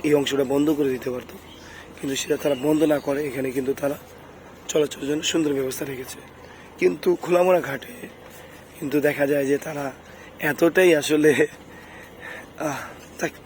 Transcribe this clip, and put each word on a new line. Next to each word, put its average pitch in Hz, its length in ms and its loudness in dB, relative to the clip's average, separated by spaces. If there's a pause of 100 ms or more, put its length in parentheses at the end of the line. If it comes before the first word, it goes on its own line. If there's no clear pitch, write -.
এই 147 100 4
অংশটা 139 300 2
বন্ধ 139 300 2
করে 143 160 0
দিতে 127 200 -4
পারতো, 123 260 -10 (600)
কিন্তু 135 180 -4
সেটা 139 220 -2
তারা 143 180 0 (120)
বন্ধ 156 160 4
না 151 160 4
করে 143 280 -2
এখানে 131 240 -4
কিন্তু 135 220 -2
তারা 143 240 -4 (680)
চলাচলের 147 400 -2
জন্য 147 160 -2
সুন্দর 156 300 0
ব্যবস্থা 135 320 -4
রেখেছে। 131 320 -10 (640)
কিন্তু 180 300 2 (120)
খোলামোড়া 180 400 4
ঘাটে 135 320 -8 (880)
কিন্তু 143 200 -2
দেখা 143 280 2
যায় 143 180 2
যে 139 120 2
তারা 143 280 -6 (540)
এতটাই 165 560 6
আসলে, 151 360 4 (1300)
আহ, 143 200 -6 (400)
থাক, 165 120 -4 (140)